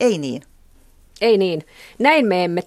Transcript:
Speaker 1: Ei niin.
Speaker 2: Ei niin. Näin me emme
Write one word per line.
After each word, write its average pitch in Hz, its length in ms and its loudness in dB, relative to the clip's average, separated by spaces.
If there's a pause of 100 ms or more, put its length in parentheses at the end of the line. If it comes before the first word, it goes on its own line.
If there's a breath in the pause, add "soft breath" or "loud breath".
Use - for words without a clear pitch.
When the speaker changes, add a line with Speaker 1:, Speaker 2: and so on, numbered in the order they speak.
Speaker 1:
Ei 226 180 0
niin. 139 240 -8 (800)
Speaker 2:
Ei 214 160 4
niin. 175 240 -2 (360 loud breath)
Näin 285 280 2
me 180 180 0
emme 175 220 -4